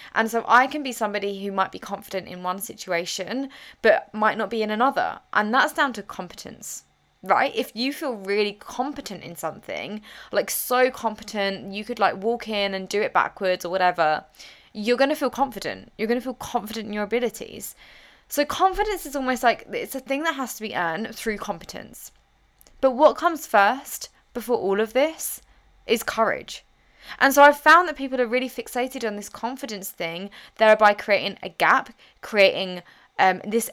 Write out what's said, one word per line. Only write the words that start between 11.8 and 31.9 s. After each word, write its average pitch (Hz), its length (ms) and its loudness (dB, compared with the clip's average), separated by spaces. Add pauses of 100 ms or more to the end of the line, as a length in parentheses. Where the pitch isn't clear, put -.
could, 233 140 -10
like, 190 240 2
walk 233 260 -2
in 202 260 -2
and 190 140 -8
do 202 120 0
it - 140 -2
backwards 185 500 0
or 170 60 -6
whatever, 175 540 2 (500)
you're 220 240 0
gonna 277 180 2
feel 285 140 -2
confident. 196 640 -6
You're 208 120 -4
gonna 240 120 0
feel 247 140 -8
confident 220 540 -8
in 208 40 -8
your 208 120 -4
abilities. 220 720 -6 (540)
So 294 160 0
confidence 381 640 0
is 269 80 -10
almost 254 280 -2
like, 233 300 2
it's 185 220 -6
a 262 60 -6
thing 269 240 -4
that 330 100 0
has 262 200 -6
to - 80 -14
be 214 120 -8
earned 170 400 -4
through 214 240 -6
competence. - 720 -12 (720)
But 262 120 4
what 277 240 6
comes 330 300 -2
first 220 640 2 (240)
before 233 240 -2
all 196 240 0
of 220 120 -2
this 311 480 -2 (460)
is 226 160 2
courage. - 640 -2 (560)
And 269 140 4
so 285 80 10
I've 285 180 8
found 339 260 8
that 302 100 -6
people 262 240 -4
are 247 60 2
really 247 220 0
fixated 247 580 -6
on 208 100 -4
this 202 120 -12
confidence 226 640 -10
thing, 175 400 -8 (260)
thereby 214 380 8
creating 196 480 0
a 180 80 -10
gap, 208 400 4 (320)